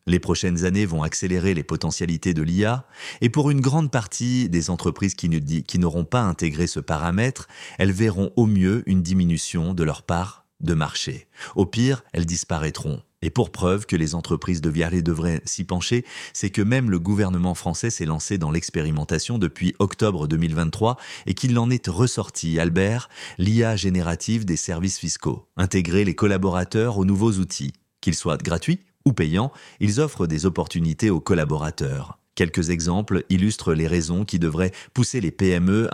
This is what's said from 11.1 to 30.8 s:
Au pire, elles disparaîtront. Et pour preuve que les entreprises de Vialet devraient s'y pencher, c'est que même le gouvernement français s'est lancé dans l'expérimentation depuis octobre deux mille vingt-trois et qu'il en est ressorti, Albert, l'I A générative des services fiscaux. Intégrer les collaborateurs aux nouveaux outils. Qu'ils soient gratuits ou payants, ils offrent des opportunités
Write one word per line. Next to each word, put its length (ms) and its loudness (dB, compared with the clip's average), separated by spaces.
Au 100 4
pire, 460 0
elles 140 -2
disparaîtront. 760 -4
Et 60 -2
pour 220 0
preuve 340 0
que 120 -2
les 180 0
entreprises 480 -4
de 80 0
Vialet 320 0
devraient 420 0
s'y 200 -6
pencher, 420 -2
c'est 160 -4
que 140 0
même 280 2
le 80 2
gouvernement 560 0
français 360 -4
s'est 160 -4
lancé 320 -2
dans 120 -2
l'expérimentation 880 -2
depuis 420 0
octobre 480 0
deux 120 0
mille 160 0
vingt-trois 420 0
et 80 -2
qu'il 240 0
en 100 2
est 180 0
ressorti, 720 -2
Albert, 520 2
l'I 260 2
A 140 2
générative 680 0
des 100 0
services 420 -4
fiscaux. 480 -6
Intégrer 480 2
les 80 2
collaborateurs 840 2
aux 80 2
nouveaux 280 4
outils. 420 -4
Qu'ils 140 0
soient 240 -2
gratuits 420 0
ou 80 -2
payants, 400 0
ils 200 2
offrent 260 -2
des 200 -2
opportunités 640 0